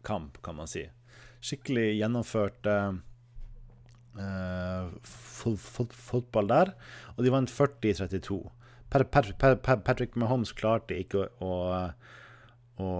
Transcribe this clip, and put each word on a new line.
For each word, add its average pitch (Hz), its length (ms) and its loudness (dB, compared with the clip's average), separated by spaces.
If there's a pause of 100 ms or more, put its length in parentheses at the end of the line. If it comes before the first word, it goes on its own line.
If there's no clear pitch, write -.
kamp, 80 400 -6
kan 85 140 -12
man 78 100 -10
si. 80 240 -8 (500)
Skikkelig 113 600 0
gjennomført, 110 680 0
eh, 101 320 2 (1200)
eh, 92 720 -4 (140)
fot-, - 580 -6
fot-, - 320 -6
fotball 110 540 0
der, 165 260 6 (420)
og 120 80 0
de 127 60 6
vant 131 240 2
førti 110 400 2
trettito. 95 560 -4 (400)
Per-, 135 140 6
Per-, 139 360 2
Per-, 131 240 6
Per-, 127 200 2
Patrick 123 320 -2
Mahomes 120 400 0
klarte 110 420 0
ikke 95 280 0
å, - 20 -4 (200)
å, 92 40 -2 (1300)
å, 95 100 -4 (100)